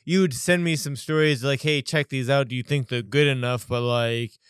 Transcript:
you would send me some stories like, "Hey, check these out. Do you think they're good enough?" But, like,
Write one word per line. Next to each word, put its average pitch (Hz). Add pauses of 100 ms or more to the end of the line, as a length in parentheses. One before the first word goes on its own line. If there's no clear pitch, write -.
you 180
would 165
send 180
me 165
some 143
stories 151
like, 139
"Hey, 151
check 147
these 131
out. 139
Do 117
you 123
think 139
they're 120
good 123
enough?" 123
But, 120
like, 117 (180)